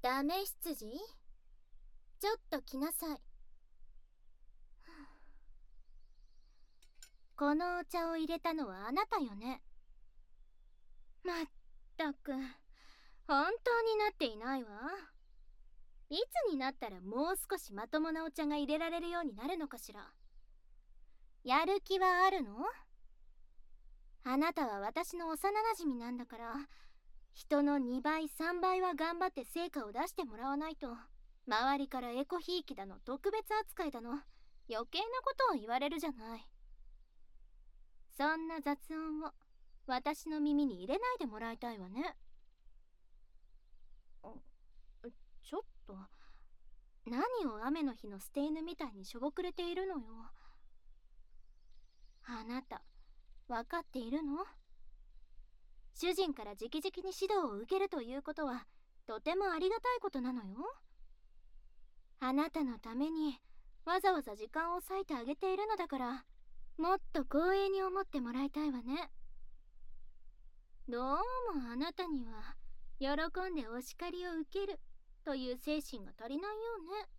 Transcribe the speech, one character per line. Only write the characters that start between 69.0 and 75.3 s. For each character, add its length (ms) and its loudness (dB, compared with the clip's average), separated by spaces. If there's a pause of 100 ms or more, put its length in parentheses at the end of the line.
ど 100 0
う 20 2 (560)
も 140 0
あ 60 -2
な 160 0
た 140 -2
に 180 0
は、 320 -4 (420)
喜 80 2 (420)
ん 60 0
で 140 0
お 100 -2
叱 300 -6
り 180 -4
を 140 -2
受 100 -4
け 160 0
る 140 -4 (420)
と 100 0